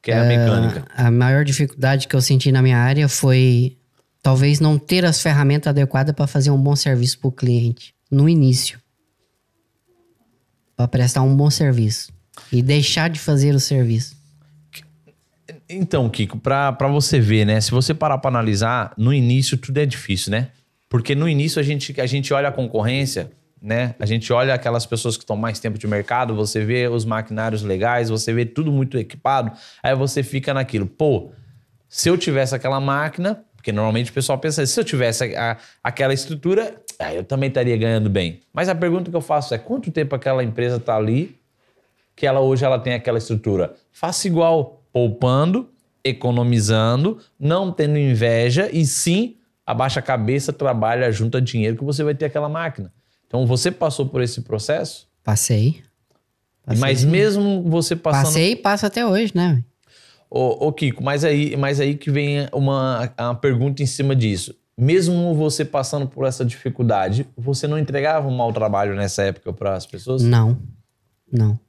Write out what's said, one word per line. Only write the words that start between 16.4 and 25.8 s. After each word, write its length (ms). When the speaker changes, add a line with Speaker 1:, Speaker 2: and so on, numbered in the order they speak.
Speaker 1:
pra 160
você 320
ver, 260
né? 160
Se 80
você 240
parar 240
pra 120
analisar, 680
no 160
início 440
tudo 200
é 80
difícil, 460
né? 180
Porque 240
no 160
início 300
a 40
gente, 380
a 60
gente 260
olha 160
a 20
concorrência, 800
né? 380
A 60
gente 280
olha 200
aquelas 340
pessoas 280
que 100
tão 120
mais 220
tempo 180
de 80